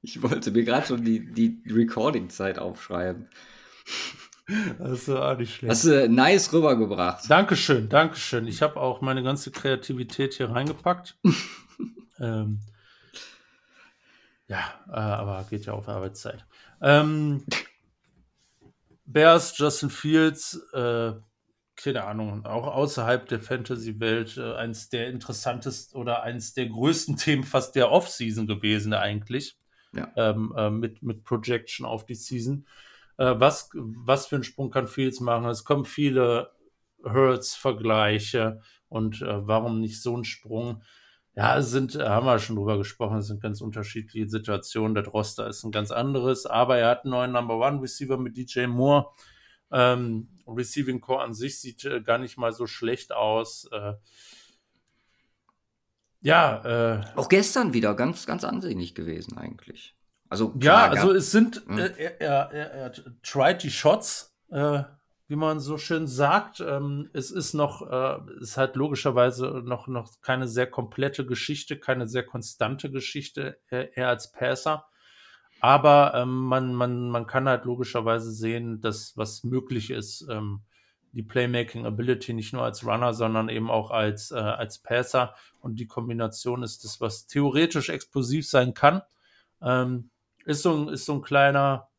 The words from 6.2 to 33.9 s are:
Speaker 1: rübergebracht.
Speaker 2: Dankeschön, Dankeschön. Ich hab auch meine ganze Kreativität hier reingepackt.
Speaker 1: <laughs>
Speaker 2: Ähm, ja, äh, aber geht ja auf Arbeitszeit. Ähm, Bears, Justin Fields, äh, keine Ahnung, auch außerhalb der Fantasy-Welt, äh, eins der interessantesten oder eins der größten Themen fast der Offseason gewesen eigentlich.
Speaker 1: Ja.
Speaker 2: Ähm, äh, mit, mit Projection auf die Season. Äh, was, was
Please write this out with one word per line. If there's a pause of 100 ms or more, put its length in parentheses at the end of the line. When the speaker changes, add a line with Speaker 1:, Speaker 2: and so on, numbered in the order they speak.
Speaker 1:
rübergebracht.
Speaker 2:
Dankeschön,
Dankeschön.
Ich
hab
auch
meine
ganze
Kreativität
hier
reingepackt.
Speaker 1:
<laughs> (920)
Speaker 2:
Ähm, (1900)
ja, (300)
äh,
aber
geht
ja
auf
Arbeitszeit. (360)
Ähm, (1600)
Bears,
Justin
Fields, (180)
äh, (640)
keine
Ahnung,
auch
außerhalb
der
Fantasy-Welt,
äh,
eins
der
interessantesten
oder
eins
der
größten
Themen
fast
der
Offseason
gewesen
eigentlich. (360)
Speaker 1:
Ja.
Speaker 2:
Ähm,
äh,
mit,
mit
Projection
auf
die
Season. (500)
Äh,
was,
was